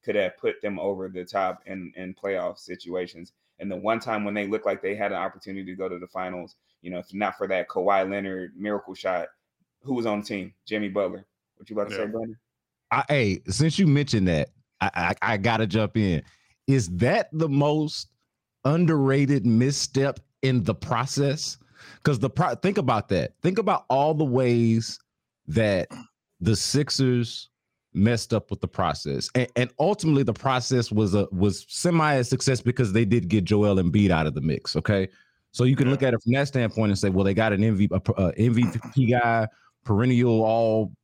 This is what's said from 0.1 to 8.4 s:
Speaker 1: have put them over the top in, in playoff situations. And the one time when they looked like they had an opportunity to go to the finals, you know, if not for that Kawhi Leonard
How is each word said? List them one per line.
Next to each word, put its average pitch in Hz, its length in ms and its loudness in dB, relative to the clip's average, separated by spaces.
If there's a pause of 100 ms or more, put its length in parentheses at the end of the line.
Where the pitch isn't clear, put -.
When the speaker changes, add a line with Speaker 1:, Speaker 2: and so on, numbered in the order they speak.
Speaker 1:
have 95 200 -2
put - 240 -4
them 98 200 -6
over 95 280 -6
the 90 160 -12
top 92 420 -4
in, 95 300 -14
in 92 160 -12
playoff 90 460 -6
situations. 87 760 -12 (280)
And 98 100 -10
the 92 60 -8
one 110 240 -2
time 107 240 -4
when 101 100 -4
they 104 140 -4
looked 107 180 -4
like 95 160 -4
they 101 140 -4
had 101 160 -4
an 92 60 -6
opportunity 95 480 -10
to 92 100 -14
go 95 120 -8
to 90 120 -10
the 90 80 -16
finals, 90 480 -10 (260)
you 87 80 -14
know, 90 80 -10
if - 160 -16
not 98 240 -4
for 98 80 -4
that 92 220 -2
Kawhi 95 420 0
Leonard 95 460 -8